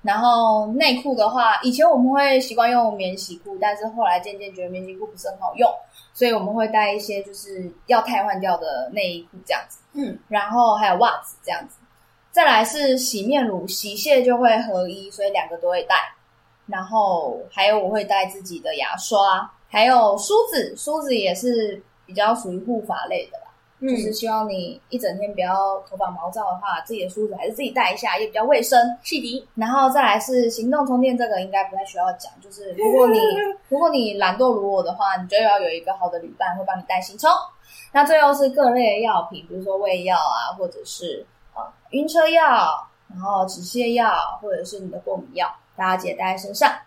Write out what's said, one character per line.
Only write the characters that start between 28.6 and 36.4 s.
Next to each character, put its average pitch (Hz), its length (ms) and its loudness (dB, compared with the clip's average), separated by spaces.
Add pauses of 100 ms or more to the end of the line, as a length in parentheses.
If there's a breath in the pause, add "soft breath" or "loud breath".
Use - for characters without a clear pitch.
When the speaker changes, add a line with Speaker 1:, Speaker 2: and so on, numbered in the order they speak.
Speaker 1:
生。 240 180 6 (220)
Speaker 2:
是 320 140 -6
的。 240 380 -8
Speaker 1:
然 220 140 -4
后 262 220 4
再 269 100 4
来 220 180 4
是 247 300 0
行 226 220 -2
动 285 160 2
充 247 160 0
电， 254 160 2
这 240 100 -2
个 190 140 0
应 190 80 -8
该 196 140 0
不 190 120 -8
太 196 80 -6
需 190 140 -10
要 180 140 0
讲， - 280 -14
就 - 100 -20
是 - 220 -14
如 427 200 2
果 508 160 8
你， 440 120 6 (240)
Speaker 2:
<laughs> - 240 -8
Speaker 1:
如 277 100 0
果 330 120 4
你 226 240 -2
懒 196 240 0
惰 247 160 4
如 202 180 -2
我 190 100 0
的 175 120 -4
话， 196 220 0
你 180 120 -8
就 196 80 0
要 208 240 4
有 175 80 -2
一 165 140 -4
个 190 160 -4
好 180 100 -2
的 175 120 -6
旅 170 80 -14 (100)
伴 185 180 -4